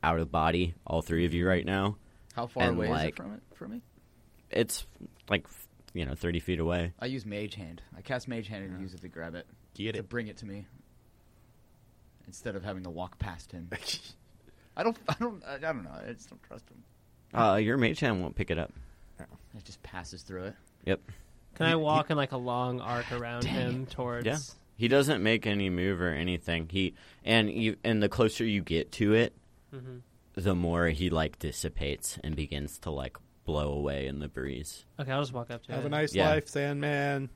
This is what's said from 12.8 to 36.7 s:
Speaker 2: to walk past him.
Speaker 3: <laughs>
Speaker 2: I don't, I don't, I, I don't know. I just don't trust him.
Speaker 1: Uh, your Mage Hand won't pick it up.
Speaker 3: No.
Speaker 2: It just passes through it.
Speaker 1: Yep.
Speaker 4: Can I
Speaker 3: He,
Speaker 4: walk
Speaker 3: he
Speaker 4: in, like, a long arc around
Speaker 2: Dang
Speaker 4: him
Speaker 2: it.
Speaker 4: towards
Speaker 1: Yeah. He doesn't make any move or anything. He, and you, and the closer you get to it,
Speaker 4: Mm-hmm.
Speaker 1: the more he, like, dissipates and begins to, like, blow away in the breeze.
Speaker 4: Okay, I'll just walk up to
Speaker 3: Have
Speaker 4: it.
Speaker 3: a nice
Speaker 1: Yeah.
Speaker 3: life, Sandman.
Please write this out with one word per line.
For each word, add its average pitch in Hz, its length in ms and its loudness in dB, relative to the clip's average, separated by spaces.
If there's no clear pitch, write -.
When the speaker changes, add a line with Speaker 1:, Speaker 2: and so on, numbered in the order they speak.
Speaker 2:
to 87 60 -8
walk 87 280 -8
past - 340 -6
him. 87 200 -12
Speaker 3:
<laughs> - 1040 -12
Speaker 2:
I 175 80 -2
don't, 226 120 2
I - 100 0
don't, 226 260 -4
I, 139 100 -10
I 135 40 -8
don't 143 240 -2
know. 80 80 -10
I 55 220 -10
just - 180 -16
don't - 140 -20
trust - 260 -16
him. - 140 -20
Speaker 1:
Uh, 107 180 8
your 110 200 4
Mage 123 220 4
Hand 110 240 2
won't 80 140 -4
pick 95 160 0
it 80 80 2
up. - 120 -4
Speaker 3:
No. - 80 -14
Speaker 2:
It 98 80 -16
just - 180 -18
passes 90 400 -12
through 92 220 -8
it. 101 100 -8
Speaker 1:
Yep. 95 140 4
Speaker 4:
Can 160 100 2
I 165 40 6
Speaker 3:
He, 165 40 6
Speaker 4:
walk 156 340 4
Speaker 3:
he - 40 0
Speaker 4:
in, 156 40 2
like, 139 140 2
a 135 60 -6
long 123 440 -2
arc 120 300 -4
around 120 320 -4
Speaker 2:
Dang - 120 0
Speaker 4:
him 127 280 0
Speaker 2:
it. 123 80 -8
Speaker 4:
towards 120 360 -2
Speaker 1:
Yeah. 151 120 2
He 117 100 4
doesn't 135 380 8
make 110 240 4
any 101 200 2
move 90 320 2
or 87 100 2
anything. 82 600 0
He, 92 240 2
and 110 260 4
you, 110 320 0
and 110 180 2
the 104 80 4
closer 113 360 4
you 104 180 2
get 82 300 0
to 107 220 6
it, 113 200 4
Speaker 4:
Mm-hmm. 127 220 -14
Speaker 1:
the 92 200 2
more 87 320 2
he, 82 240 2
like, 80 280 0
dissipates - 880 -4
and 78 120 -2
begins 73 440 -6
to, 85 100 -6
like, 67 280 -6
blow 73 280 0
away 71 340 0
in 69 140 -4
the 76 80 -8
breeze. 67 560 -8
Speaker 4:
Okay, 135 120 -6
I'll 135 100 0
just 131 140 -4
walk 123 160 -8
up 120 140 -10
to - 80 -10
Speaker 3:
Have 135 100 -4
Speaker 4:
it. 143 60 -4
Speaker 3:
a - 20 -2
nice 151 240 0
Speaker 1:
Yeah. 98 160 6
Speaker 3:
life, 151 180 2
Sandman. 143 880 0